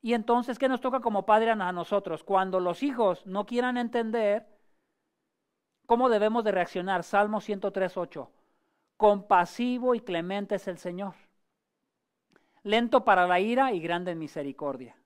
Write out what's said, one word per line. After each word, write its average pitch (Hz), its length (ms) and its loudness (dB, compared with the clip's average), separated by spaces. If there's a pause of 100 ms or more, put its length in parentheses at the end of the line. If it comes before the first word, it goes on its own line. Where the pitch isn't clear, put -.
Y 233 120 0
entonces, 240 420 0
¿qué 262 100 -2
nos 254 140 -2
toca 254 180 -2
como 214 280 -2
padre 226 240 4
a, - 20 2
a 185 180 -4
nosotros? 180 520 -4
Cuando 190 360 0
los 180 220 -2
hijos 233 460 0
no 196 180 -6
quieran 247 320 -2
entender, 226 720 -2 (1400)
¿cómo 247 240 4
debemos 220 340 2
de 214 80 2
reaccionar? 180 520 -2
Salmo 208 360 0
ciento 196 320 -6
tres 190 260 -4
ocho. 165 340 -10 (680)
"Compasivo 220 960 2
y 226 60 0
clemente 196 560 -4
es 196 120 -6
el 175 120 -10
Señor, 180 340 -10 (1500)
lento 233 420 2
para 180 220 6
la 180 120 4
ira 240 340 2
y 180 60 -2
grande 170 320 -4
en 165 60 -6
misericordia". 139 800 -10 (100)